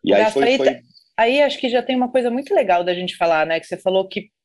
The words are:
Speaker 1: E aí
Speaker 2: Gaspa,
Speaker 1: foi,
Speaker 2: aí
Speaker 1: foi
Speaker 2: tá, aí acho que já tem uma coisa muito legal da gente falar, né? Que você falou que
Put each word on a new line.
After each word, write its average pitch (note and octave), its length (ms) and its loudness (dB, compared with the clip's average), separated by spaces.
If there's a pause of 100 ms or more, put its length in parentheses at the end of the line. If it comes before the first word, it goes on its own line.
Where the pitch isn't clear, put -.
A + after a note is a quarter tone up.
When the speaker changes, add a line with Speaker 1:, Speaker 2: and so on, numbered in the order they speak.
Speaker 1:
E G3 100 2
aí G3+ 80 4
Speaker 2:
Gaspa, G#3+ 120 2
Speaker 1:
foi, C#3 140 2
Speaker 2:
aí C4+ 80 2
Speaker 1:
foi - 100 0
Speaker 2:
tá, - 140 0 (360)
aí B3 260 2
acho C#4 160 0
que B3+ 100 -4
já A#3+ 140 0
tem B3+ 140 -4
uma B3 160 -2
coisa B3 180 0
muito C#4+ 240 -4
legal F#3 300 2
da F3+ 100 -2
gente F3+ 220 -8
falar, D#3+ 280 2
né? E3 140 -2
Que D#3+ 80 -10
você F3 100 -10
falou F#3 300 -2
que F#3+ 240 -12 (140)